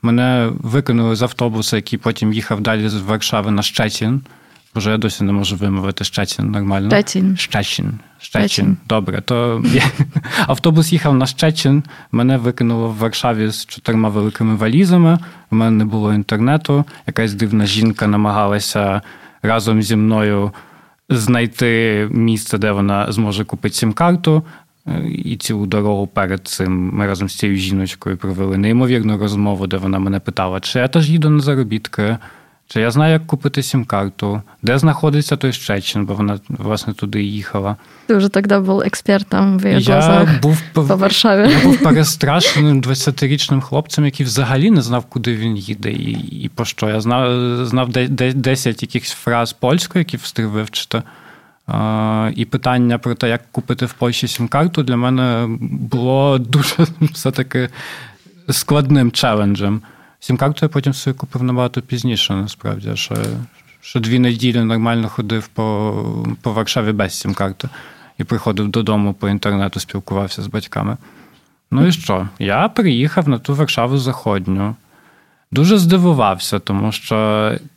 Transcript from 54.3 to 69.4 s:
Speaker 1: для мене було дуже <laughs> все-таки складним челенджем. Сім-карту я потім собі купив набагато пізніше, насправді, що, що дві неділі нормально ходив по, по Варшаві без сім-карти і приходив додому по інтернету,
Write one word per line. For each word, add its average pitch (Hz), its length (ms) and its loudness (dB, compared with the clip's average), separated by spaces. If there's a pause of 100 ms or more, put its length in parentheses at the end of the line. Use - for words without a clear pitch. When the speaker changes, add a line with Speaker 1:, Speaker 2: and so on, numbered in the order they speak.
Speaker 1:
для 123 140 0
мене 123 500 0 (240)
було 135 680 0
дуже 123 400 0
<laughs> 165 80 6 (140)
все-таки 131 680 -2 (840)
складним 135 600 4
челенджем. 104 720 0 (380)
Сім-карту 135 420 0
я 156 60 2
потім 139 260 -2
собі 135 220 -4
купив - 260 -6
набагато 123 400 -2
пізніше, 120 520 -2
насправді, 101 600 -6
що, - 180 -6 (680)
що - 200 -4
дві 113 180 0
неділі 120 440 2
нормально 113 460 0
ходив 110 400 -4
по, 107 460 -2 (480)
по 117 100 -4
Варшаві 110 400 -2
без 101 220 -2
сім-карти 98 540 -6 (500)
і - 60 -4
приходив 107 440 -2
додому 104 460 0
по 101 140 -4
інтернету, 98 520 -2